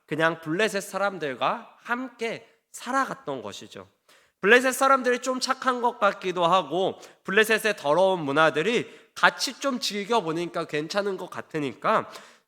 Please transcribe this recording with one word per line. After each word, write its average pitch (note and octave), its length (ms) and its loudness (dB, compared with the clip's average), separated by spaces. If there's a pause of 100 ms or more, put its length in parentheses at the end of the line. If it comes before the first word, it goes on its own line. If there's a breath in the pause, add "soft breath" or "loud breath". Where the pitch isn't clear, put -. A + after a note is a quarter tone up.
그냥 D#3+ 340 0
블레셋 F#3+ 420 -2
사람들과 F#3+ 1000 -4
함께 A#3 680 -8 (240)
살아갔던 F#3+ 680 -6
것이죠. G2+ 460 -14 (520 soft breath)
블레셋 B3 320 6
사람들이 B3+ 460 2
좀 B3+ 220 -4
착한 B3+ 420 -2
것 A#3+ 160 0
같기도 F#3 480 0
하고 E3+ 520 2 (260 loud breath)
블레셋의 G#3 520 2
더러운 F3+ 440 4
문화들이 D#3 680 2 (260 loud breath)
같이 - 440 2
좀 C4+ 220 -2
즐겨보니까 F3 880 -2
괜찮은 F#3 500 -4
것 F3 120 -10
같으니까 D3 840 -2 (380 loud breath)